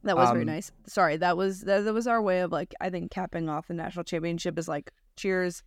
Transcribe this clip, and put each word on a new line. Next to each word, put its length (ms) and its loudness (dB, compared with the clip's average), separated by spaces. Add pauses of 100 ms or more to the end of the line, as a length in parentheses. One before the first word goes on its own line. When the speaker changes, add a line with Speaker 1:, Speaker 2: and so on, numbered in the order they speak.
Speaker 1:
That 120 2
was 140 8
very 120 2
Speaker 2:
Um, 40 0
Speaker 1:
nice. 240 -4 (160)
Sorry, 320 4
that 180 4
was, 260 0
that, 180 4
that 120 0
was 140 -2
our 160 2
way 180 2
of, 120 0
like, 280 -4
I 100 -2
think 200 -6
capping 380 -4
off 200 -6
the 60 -6
national 300 -6
championship 540 -4
is, 100 -6
like, 220 -6 (260)
cheers. 500 -2